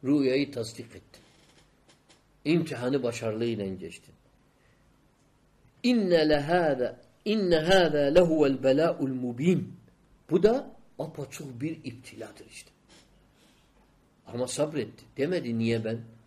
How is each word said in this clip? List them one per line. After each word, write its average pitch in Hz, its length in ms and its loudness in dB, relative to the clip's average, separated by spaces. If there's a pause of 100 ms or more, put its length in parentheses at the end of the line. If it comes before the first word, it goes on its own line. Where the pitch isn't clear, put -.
Rüyayı 139 480 0
tasdik 113 340 -10
ettin. - 380 -20 (1200)
İmtihanı 139 580 0
başarılıyla 113 640 -4
geçtin. 90 460 -12 (1700)
İnne 185 460 4
lehâze, 147 680 2 (300)
inne 190 300 2
hâze 156 600 4
lehuvel 151 480 4
belâul 135 500 2
mubîn. 127 600 0 (560)
Bu 165 140 2
da 233 320 2 (240)
apaçık 139 640 -12
bir 160 100 -6 (120)
iptiladır 110 680 -16
işte. - 200 -20 (1600)
Ama 123 200 -6
sabretti. 147 580 -6 (120)
Demedi 135 420 -2
niye 113 260 0
ben? 113 160 -6 (260)